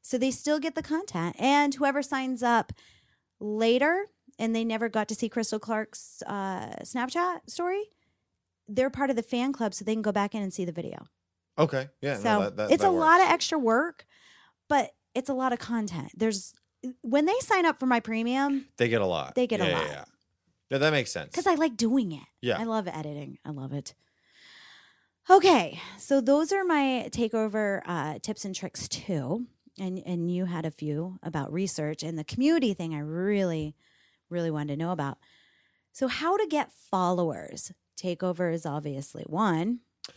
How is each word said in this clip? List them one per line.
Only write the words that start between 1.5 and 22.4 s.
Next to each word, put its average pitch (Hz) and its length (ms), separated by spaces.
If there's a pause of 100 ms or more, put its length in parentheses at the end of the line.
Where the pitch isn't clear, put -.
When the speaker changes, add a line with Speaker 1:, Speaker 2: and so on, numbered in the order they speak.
Speaker 1:
whoever 277 280
signs 262 400
up 240 300 (680)
later 240 640 (300)
and 226 200
they 226 80
never 226 240
got 208 180
to 220 80
see 220 140
Crystal 220 320
Clark's, - 640
uh, 190 560
Snapchat 330 640
story, 381 420 (760)
they're 254 240
part 269 200
of 240 60
the 233 60
fan 247 300
club, 226 220
so 202 100
they 214 100
can 220 80
go 214 80
back 202 240
in 214 80
and 190 100
see 185 120
the 175 80
video. - 340 (500)
Speaker 2:
Okay. 143 320 (120)
Yeah, 139 140
no, 104 60
Speaker 1:
So 208 200
Speaker 2:
that, 202 160
that, - 160
Speaker 1:
it's 330 100
Speaker 2:
that 392 60
Speaker 1:
a - 20
lot 330 300
of 370 60
Speaker 2:
works. - 80
Speaker 1:
extra 330 260
work, 247 460 (640)
but 277 220 (240)
it's 254 140
a 277 60
lot 254 180
of 233 80
content. 208 560
There's, 214 360 (500)
when 285 240
they 427 160
sign 381 220
up 320 140
for 262 80
my 240 140
premium, 254 640 (100)
Speaker 2:
They 120 120
get 113 140
a 95 40
lot. 76 300
Speaker 1:
they 247 100
get - 140
a 90 60
Speaker 2:
Yeah, 90 40
yeah, 85 80
Speaker 1:
lot. 78 100
Speaker 2:
yeah. 73 160 (680)
No, 135 60
that 156 120
makes 139 220
sense. 73 200
Speaker 1:
'Cause 339 140
I 359 80
like 294 220
doing 233 340
it. 147 160 (140)